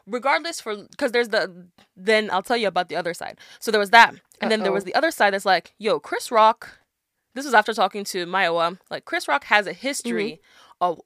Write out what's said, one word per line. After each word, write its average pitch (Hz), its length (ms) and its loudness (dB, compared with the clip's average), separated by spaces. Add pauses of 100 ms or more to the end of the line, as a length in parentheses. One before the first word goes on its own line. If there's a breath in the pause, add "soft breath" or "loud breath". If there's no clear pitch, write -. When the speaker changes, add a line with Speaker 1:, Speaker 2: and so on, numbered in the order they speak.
Speaker 1:
regardless 285 540 -4
for, 208 260 -10 (120)
'cause 254 140 -2
there's 240 180 0
the, 180 360 -4 (300)
then 214 340 0
I'll 190 120 -2
tell 240 160 -2
you 208 100 -2
about 180 220 -2
the 151 60 -6
other 170 180 -4
side. - 240 -14 (200 loud breath)
So - 120 -6
there 208 100 2
was 196 100 -2
that. 233 240 8 (260)
And 226 100 -2
then 214 120 0
there 196 100 0
was 196 120 -2
Speaker 2:
Uh-oh. - 20 -18
Speaker 1:
the - 80 -8
other 320 160 2
side 208 220 2
that's 196 140 -6
like, 180 320 2
"Yo, 196 200 0
Chris - 320 -10
Rock," 220 480 2 (560)
this 269 120 -8
was 247 80 0
after 214 200 4
talking 202 300 -2
to 175 220 -6
Mayowa, 170 520 0 (120)
like, 226 160 -10
"Chris 339 220 -6
Rock 285 160 -2
has 208 220 2
a - 60 -8
history 233 600 -6
Speaker 2:
Mm-hmm. - 500 -16
Speaker 1:
of 175 240 -2